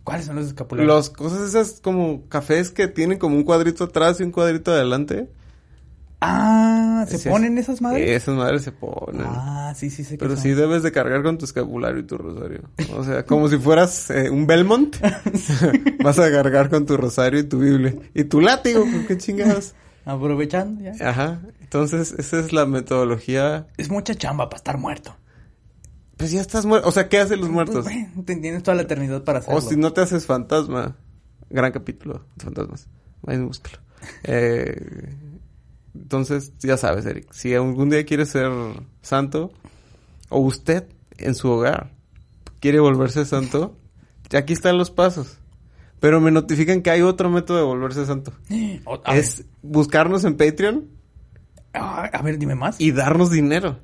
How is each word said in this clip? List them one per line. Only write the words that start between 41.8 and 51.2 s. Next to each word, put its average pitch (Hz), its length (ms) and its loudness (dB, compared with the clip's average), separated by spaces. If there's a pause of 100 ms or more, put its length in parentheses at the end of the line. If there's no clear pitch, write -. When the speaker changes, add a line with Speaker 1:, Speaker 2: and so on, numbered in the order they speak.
Speaker 2:
quiere 143 200 4
volverse 135 440 4
santo, 139 520 -2 (520)
ya 190 120 2
aquí 156 120 -4
están 180 260 2
los 175 120 0
pasos. 180 480 0 (600)
Pero 156 220 4
me 160 100 6
notifican 160 520 2
que 180 80 2
hay 170 120 4
otro 180 280 2
método 175 280 0
de 160 60 4
volverse 131 420 -2
santo. 135 260 -6 (160)
Speaker 1:
<gasps> 208 360 -6
O, 123 200 -10
a 135 120 2
Speaker 2:
Es - 220 0
Speaker 1:
ver. - 80 -20 (160)
Speaker 2:
buscarnos 156 640 2
en 156 120 2
Patreon 190 520 2 (840)